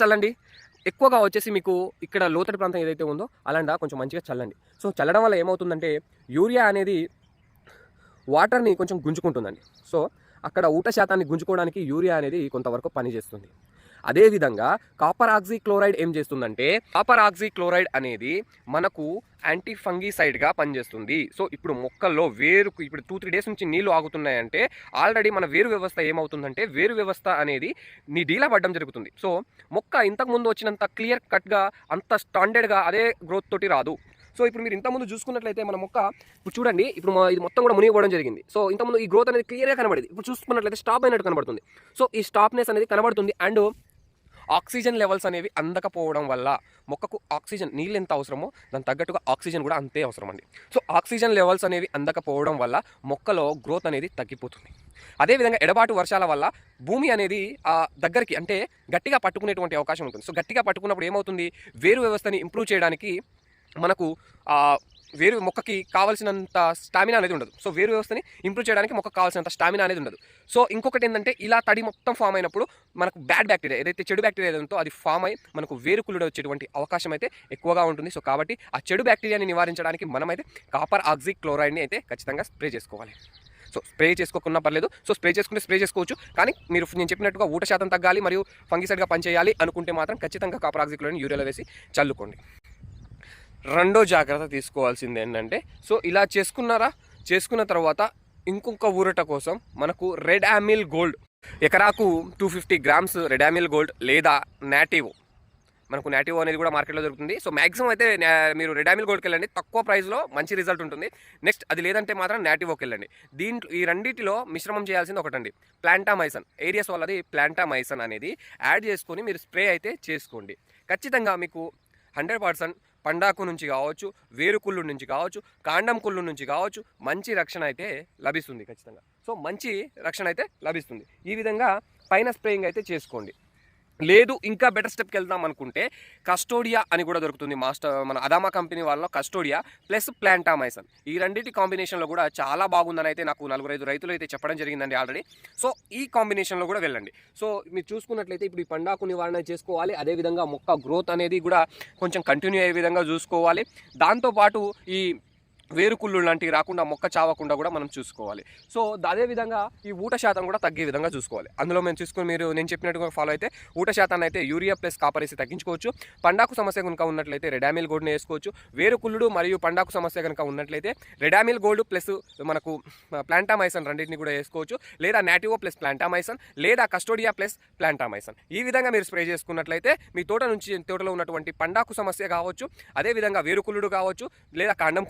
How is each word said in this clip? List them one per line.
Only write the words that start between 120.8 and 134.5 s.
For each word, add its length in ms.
ఖచ్చితంగా 420
మీకు 200
హండ్రెడ్ 260
పర్సెంట్ 320
పండాకు 420
నుంచి 240
కావచ్చు, 340
వేరు 260
కుళ్ళు 240
నుంచి 240
కావచ్చు, 280
కాండం 360
కుళ్ళు 240
నుంచి 220
కావచ్చు, 300
మంచి 320
రక్షణ 300
అయితే 180
లభిస్తుంది 440
ఖచ్చితంగా. 320
So, 200
మంచి 260
రక్షణ 240
అయితే 140
లభిస్తుంది. 380
ఈ 120
విధంగా 280
పైన 260
స్ప్రేయింగ్ 320
అయితే 120
చేసుకోండి. 420
లేదు 260
ఇంకా 260